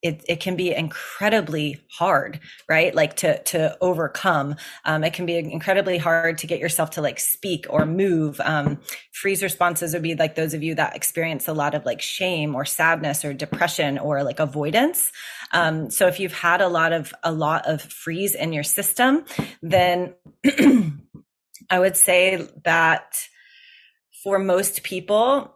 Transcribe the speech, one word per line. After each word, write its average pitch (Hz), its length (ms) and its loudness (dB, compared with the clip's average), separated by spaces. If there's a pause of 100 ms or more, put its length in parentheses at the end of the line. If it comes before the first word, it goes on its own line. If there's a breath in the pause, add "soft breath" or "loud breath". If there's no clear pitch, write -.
it, 160 260 -4
it 170 120 -2
can 180 160 -4
be 175 180 0
incredibly 160 1040 -2 (100)
hard, 156 480 0 (300 loud breath)
right? 160 260 2
Like, 151 220 2
to, 156 280 0
to 156 360 0
overcome. 160 760 0 (300 loud breath)
Um, 156 180 0
it 165 120 -2
can 180 120 -6
be 170 120 0
incredibly 180 600 0
hard 165 400 2
to - 80 -8
get 170 140 -4
yourself 160 300 -2
to, 165 100 -8
like, 147 180 -2
speak - 520 -4
or 156 160 2
move. 165 580 0
Um, 147 340 0 (340 loud breath)
freeze 196 300 -2
responses 175 520 0
would 170 80 -4
be, 165 120 -2
like, - 220 0
those 160 180 -2
of 151 80 -6
you 160 140 -4
that 156 180 0
experience 165 540 -6
a 160 60 -4
lot 147 200 -2
of, 151 120 -4
like, 120 160 -4
shame 160 520 -2
or 131 100 -4
sadness 160 600 0
or 147 80 -6
depression 147 680 -2
or, 143 240 -2
like, 135 160 -6
avoidance. 156 720 0 (420 loud breath)
Um, 160 380 0
so - 160 2
if 180 140 2
you've 180 140 -4
had 175 260 2
a 190 80 4
lot 165 240 2
of, 160 200 -4 (120)
a 165 80 0
lot 156 340 0
of 156 160 -2
freeze 190 540 -6
in 160 160 -4
your 147 120 -4
system, 262 600 2 (380 loud breath)
then 180 520 2 (300)
<clears throat> - 1300 2
I 185 100 4
would 185 160 4
say 180 500 4 (180)
that 165 600 2 (960 soft breath)
for 196 160 0
most 190 440 0
people 214 720 0